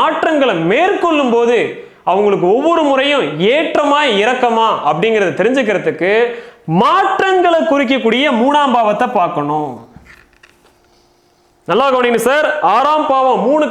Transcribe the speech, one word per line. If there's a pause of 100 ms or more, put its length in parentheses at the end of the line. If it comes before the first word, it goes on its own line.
மாற்றங்களை (160)
மேற்கொள்ளும்
போது (520)
அவங்களுக்கு
ஒவ்வொரு
முறையும் (300)
ஏற்றமா (220)
இறக்கமா (220)
அப்படிங்கிறத
தெரிஞ்சுக்கிறதுக்கு (680)
மாற்றங்களை (100)
குறிக்கக்கூடிய (160)
மூணாம்
பாவத்தை (120)
பார்க்கணும். (2000)
நல்லா
கவனிக்கணும்
சார். (260)
ஆறாம்
பாவம்
மூணு